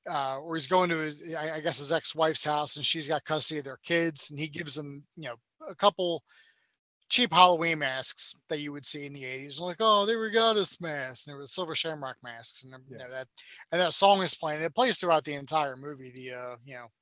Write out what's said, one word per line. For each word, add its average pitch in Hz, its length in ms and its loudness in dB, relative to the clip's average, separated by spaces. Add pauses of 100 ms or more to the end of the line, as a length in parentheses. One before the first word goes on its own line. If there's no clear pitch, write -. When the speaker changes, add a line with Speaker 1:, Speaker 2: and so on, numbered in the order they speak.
Speaker 1:
uh, 135 300 -2
or 160 160 -8
he's 160 120 -4
going 185 240 4
to 165 60 0
his, 156 380 -6
I, 156 200 -4
I 160 40 -6
guess 156 200 2
his 147 120 0
ex-wife's 160 540 2
house, 151 320 -2
and 139 80 -4
she's 156 220 0
got 151 180 -2
custody 156 320 -2
of 139 80 -6
their 131 180 -12
kids, 170 460 0
and 143 100 -10
he 156 80 -4
gives 151 280 -6
them, 147 280 -10 (140)
you 151 100 -12
know, 120 80 -10 (320)
a 190 80 -12
couple 180 480 2 (880)
cheap 240 240 2
Halloween 165 460 8
masks 131 560 -2 (140)
that 156 100 -2
you 147 140 -6
would 143 120 -12
see 147 200 -6
in 143 80 -12
the 139 120 -12
eighties. 135 340 -10
Like, 175 200 -6
"Oh, 214 260 6
they 226 100 0
were 220 140 -4
goddess 220 500 2
masks, 139 460 -6
and 147 60 -16
there 139 80 -14
were 139 80 -12
silver 165 260 -6
shamrock 147 480 -4
masks," 117 420 -8
and, 131 100 -20 (140)
you 123 100 -16
Speaker 2:
Yeah. 127 80 -14
Speaker 1:
know, 123 60 -14
that, 131 160 -10 (440)
and 175 100 2
that 165 120 4
song 196 280 6
is 175 140 0
playing. 151 260 -4
It 160 140 -4
plays 233 220 4
throughout 160 260 4
the 147 100 -6
entire 139 440 -2
movie. 135 340 -14
The, 127 220 -12
uh, 123 220 -10 (100)
you 135 100 -16
know 120 120 -16 (140)